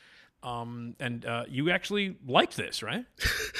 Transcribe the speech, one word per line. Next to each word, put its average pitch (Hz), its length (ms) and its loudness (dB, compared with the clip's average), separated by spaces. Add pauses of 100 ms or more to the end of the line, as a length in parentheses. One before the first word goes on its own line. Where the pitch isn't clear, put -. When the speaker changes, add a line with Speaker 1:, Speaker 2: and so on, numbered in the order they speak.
(420)
Speaker 1:
Um, 120 580 -6
and, 120 240 -4
uh, 117 240 -2
you 143 220 0
actually 196 460 0 (100)
liked 160 300 6
this, - 280 -4
right? 165 260 -4
Speaker 2:
<laughs> - 60 -20 (440)